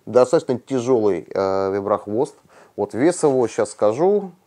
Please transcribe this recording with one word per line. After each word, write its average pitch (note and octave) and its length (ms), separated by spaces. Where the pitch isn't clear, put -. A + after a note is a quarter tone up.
достаточно B2 500
тяжелый, A#2 760
э, F#2+ 440
виброхвост. G#2 580
Вот G2+ 180
вес D3 300
его, C3 240
щас A2 240
скажу, F3+ 640